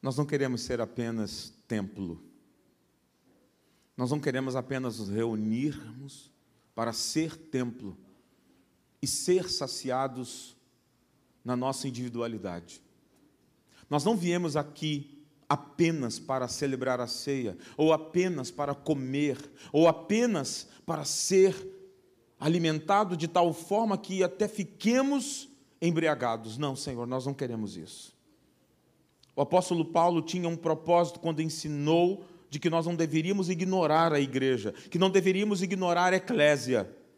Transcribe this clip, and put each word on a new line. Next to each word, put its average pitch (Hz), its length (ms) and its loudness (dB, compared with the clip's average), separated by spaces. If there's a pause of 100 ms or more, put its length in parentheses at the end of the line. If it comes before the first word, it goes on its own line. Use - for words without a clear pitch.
Nós 127 160 -2
não 147 80 2
queremos 135 340 0
ser 123 180 -4
apenas 113 760 -6 (120)
templo. 98 560 -6 (1700)
Nós 127 140 -2
não 147 100 0
queremos 131 340 -2
apenas 127 440 -4
nos 104 100 -8
reunirmos 117 1200 -4 (440)
para 113 180 -2
ser 156 420 -4
templo 117 640 -8 (1040)
e 139 60 -4
ser 180 420 2
saciados 127 1040 -4 (880)
na 123 140 -2
nossa 131 320 -2
individualidade. 113 960 -6 (1040)
Nós 143 160 0
não 220 120 4
viemos 175 400 0
aqui 151 680 -6 (240)
apenas 147 680 0
para 131 300 -4
celebrar 127 520 -2
a 123 60 -2
ceia, 120 500 -4 (200)
ou 156 160 6
apenas 156 580 0
para 143 240 -4
comer, 139 640 -2 (340)
ou 160 140 8
apenas 190 840 2 (160)
para 151 200 -4
ser - 680 4 (680)
alimentado 165 800 2
de 160 120 -4
tal 175 240 4
forma 202 440 0
que 185 280 -2
até 180 240 -2
fiquemos 247 1000 0 (320)
embriagados. 127 760 0
Não, 139 160 -2
Senhor, 120 320 -8
nós 127 180 -4
não 139 80 -4
queremos 113 440 -6
isso. - 360 -16 (1200)
O 139 40 0
apóstolo 170 440 2
Paulo 170 360 4
tinha 170 280 -2
um 170 80 -2
propósito 165 640 2
quando 160 200 -2
ensinou 160 840 2 (260)
de 147 80 -8
que 165 100 0
nós 165 180 0
não 175 100 -2
deveríamos 165 520 0
ignorar 165 640 4
a 147 80 4
igreja, 127 520 0
que - 260 -6
não 185 120 6
deveríamos 190 520 2
ignorar 180 500 2
a 190 40 4
eclésia. 147 760 2 (280)